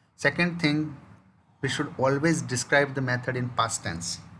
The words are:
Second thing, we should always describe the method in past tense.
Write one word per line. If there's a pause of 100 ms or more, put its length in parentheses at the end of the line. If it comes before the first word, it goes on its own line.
(160)
Second
thing, (640)
we
should
always
describe
the
method
in
past
tense. (220)